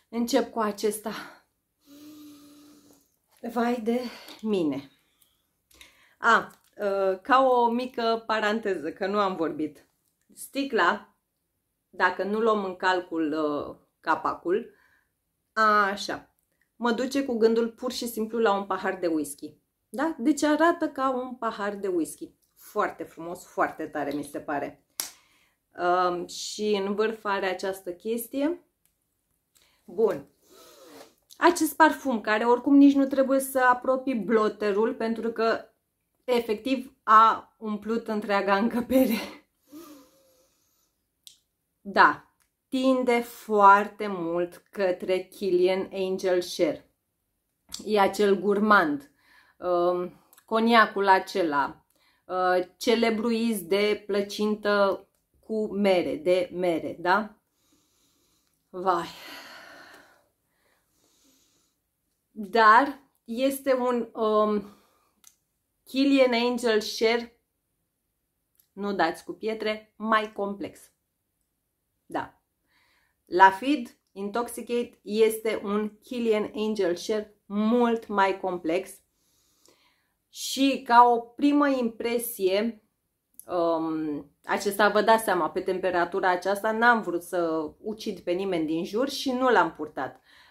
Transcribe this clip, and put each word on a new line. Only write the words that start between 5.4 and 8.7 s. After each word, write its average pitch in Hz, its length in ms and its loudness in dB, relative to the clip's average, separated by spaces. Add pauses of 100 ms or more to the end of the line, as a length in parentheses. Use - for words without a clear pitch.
A, 220 320 2 (300)
ă, 196 420 0
ca 262 240 4
o 240 240 4
mică 233 560 -2
paranteză, 208 680 -2